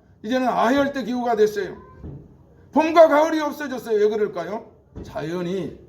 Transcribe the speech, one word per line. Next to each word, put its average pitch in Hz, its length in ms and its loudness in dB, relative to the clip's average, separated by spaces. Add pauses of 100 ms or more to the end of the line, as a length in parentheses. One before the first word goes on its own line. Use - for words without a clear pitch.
(240)
이제는 254 240 -2
아열대 262 560 0
기후가 240 320 -4
됐어요. 208 420 0 (960)
봄과 320 360 6
가을이 311 320 2
없어졌어요. 262 580 -4
왜 208 120 4
그럴까요? 208 600 -4 (340)
자연이 170 840 -8